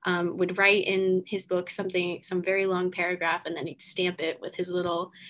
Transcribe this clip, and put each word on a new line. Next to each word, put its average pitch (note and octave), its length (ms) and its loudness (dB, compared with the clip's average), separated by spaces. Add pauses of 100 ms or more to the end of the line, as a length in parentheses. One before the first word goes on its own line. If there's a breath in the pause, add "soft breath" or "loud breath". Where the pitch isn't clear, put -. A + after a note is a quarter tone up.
um, F3 320 0
would F#3 200 0
write G3+ 280 6
in F#3+ 400 2
his F#3+ 220 -6
book F3+ 220 -2
something, F3+ 520 -2
some F3+ 200 -2
very F#3+ 240 0
long F#3 260 0
paragraph, F3 540 -2
and E3 120 -6
then C#3+ 80 -6
he'd - 160 -10
stamp F3+ 400 -2
it D#3+ 180 -2
with - 140 -10
his F3+ 160 -4
little F3 420 -2 (180 loud breath)